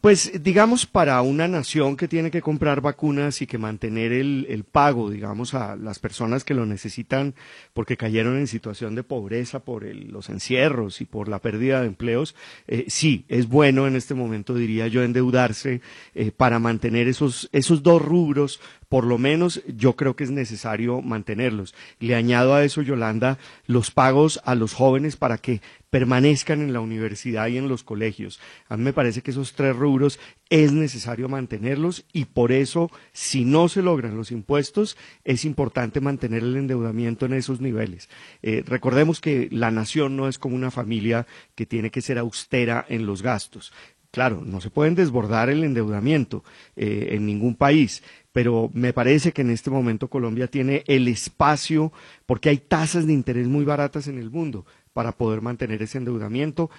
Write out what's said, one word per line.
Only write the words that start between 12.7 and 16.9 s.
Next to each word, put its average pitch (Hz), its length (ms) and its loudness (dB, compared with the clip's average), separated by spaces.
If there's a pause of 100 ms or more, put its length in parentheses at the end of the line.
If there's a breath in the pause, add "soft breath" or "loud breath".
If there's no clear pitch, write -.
sí, 147 400 0
es 120 180 2
bueno 135 400 4
en 135 80 0
este 127 200 -4
momento, 117 400 -4
diría 113 340 -2
yo, 123 140 0
endeudarse, 123 800 0 (320 loud breath)
eh, 110 200 -2
para 120 240 4
mantener 117 480 2